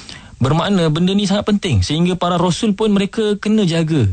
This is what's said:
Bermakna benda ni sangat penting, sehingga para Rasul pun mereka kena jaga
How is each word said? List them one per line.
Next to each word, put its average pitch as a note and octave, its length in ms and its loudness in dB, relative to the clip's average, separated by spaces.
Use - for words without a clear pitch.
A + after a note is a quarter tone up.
Bermakna E3 480 2
benda F3 240 0
ni G3+ 160 0
sangat G3 160 -2
penting, F3 400 0
sehingga F3 320 0
para F3 240 0
Rasul F#3 320 0
pun A3 160 -2
mereka G3+ 480 0
kena G#3 320 0
jaga D#3+ 440 0